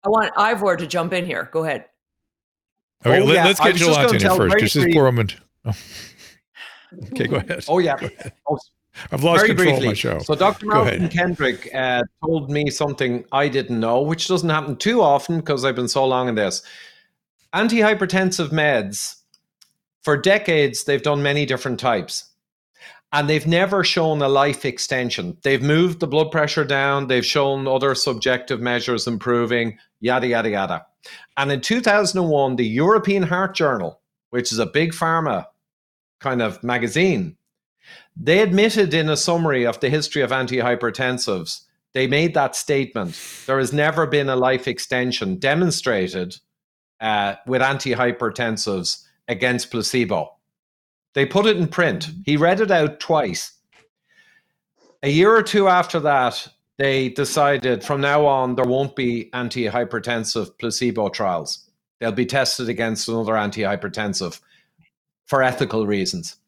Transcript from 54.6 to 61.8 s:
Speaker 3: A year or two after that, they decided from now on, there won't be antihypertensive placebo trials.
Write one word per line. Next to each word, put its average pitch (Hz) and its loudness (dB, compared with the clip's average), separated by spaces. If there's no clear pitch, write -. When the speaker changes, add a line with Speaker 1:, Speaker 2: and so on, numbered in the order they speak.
Speaker 3:
A 139 0
year 180 6
or 226 6
two 208 2
after 180 2
that, 135 0
they 135 0
decided 131 0
from 143 -2
now 147 4
on, 131 2
there 127 2
won't 131 -2
be 120 -4
antihypertensive 117 -4
placebo 113 -2
trials. 90 -6